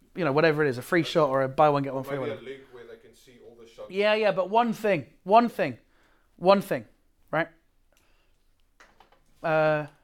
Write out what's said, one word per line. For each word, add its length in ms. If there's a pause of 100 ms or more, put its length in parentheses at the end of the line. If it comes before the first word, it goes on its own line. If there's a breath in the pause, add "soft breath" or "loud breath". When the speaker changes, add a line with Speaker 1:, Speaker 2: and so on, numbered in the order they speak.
(140)
Speaker 1:
you 100
know, 80
whatever 320
it 40
is, 100
a 40
free 180
Speaker 2:
Okay. 100
Speaker 1:
shot 180
or 140
a 60
buy 200
one, 140
get 100
one 100
Speaker 2:
Or 20
Speaker 1:
free, 140
Speaker 2:
maybe 120
Speaker 1:
whatever. 160
Speaker 2:
a 40
link 100 (120)
where 120
they 120
can 180
see 320
all 140
the 80
shows. 220
Speaker 1:
Yeah, 240
yeah, 180
but 160
one 240
thing, 340 (180)
one 240
thing, 300 (580)
one 240
thing, 240 (460)
right? 180 (1900)
Uh, 440 (180)